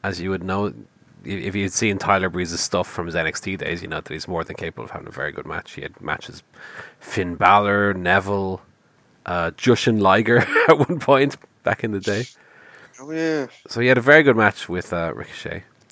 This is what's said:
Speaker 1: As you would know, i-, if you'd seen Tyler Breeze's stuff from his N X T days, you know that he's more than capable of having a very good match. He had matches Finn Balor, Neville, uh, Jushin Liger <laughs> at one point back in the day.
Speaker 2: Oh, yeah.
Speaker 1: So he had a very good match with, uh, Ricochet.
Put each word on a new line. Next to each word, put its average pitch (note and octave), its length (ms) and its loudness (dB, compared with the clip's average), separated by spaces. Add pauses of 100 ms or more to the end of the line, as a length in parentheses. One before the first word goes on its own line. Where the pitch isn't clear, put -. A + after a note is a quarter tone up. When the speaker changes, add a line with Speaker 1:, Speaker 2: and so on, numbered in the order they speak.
Speaker 1:
As F#2 180 -6
you F#2 80 -6
would F#2 140 -4
know, G2 240 -2
i-, - 600 -14
if G2 240 -6
you'd G2 200 -4
seen G#2 240 0
Tyler F#2+ 320 2
Breeze's E2+ 320 -4
stuff - 260 -2
from E2+ 200 -8
his E2 80 -8
N E2+ 120 0
X - 140 -6
T F#2+ 160 -8
days, E2+ 240 -6
you F2+ 80 -12
know D#2 100 -8
that - 140 -12
he's D#2 140 -10
more E2+ 180 -6
than - 100 -14
capable D#2+ 300 -10
of - 60 -18
having - 160 -14
a - 40 -18
very D2 220 -8
good - 120 -12
match. D#2 280 -10
He - 80 -14
had - 180 -14
matches - 440 -10 (580)
Finn F2 340 -4
Balor, G2+ 580 4
Neville, F#2+ 680 0 (640)
uh, E2+ 260 -2
Jushin A#2 480 2
Liger G#2+ 380 4
<laughs> - 320 2
at D3+ 100 8
one D3+ 200 0
point C#3 360 4 (280)
back - 200 -2
in A2 80 -4
the G2+ 80 -4
day. G#2 280 -4 (720)
Speaker 2:
Oh, C#3 120 -16
yeah. D#3+ 360 -2 (200)
Speaker 1:
So A#2 120 -6
he B2 80 2
had B2+ 100 6
a A#2 40 2
very C#3+ 220 8
good C3 120 6
match G#2+ 320 2
with, F2+ 240 -6
uh, E2+ 220 -4
Ricochet. - 500 -12 (280)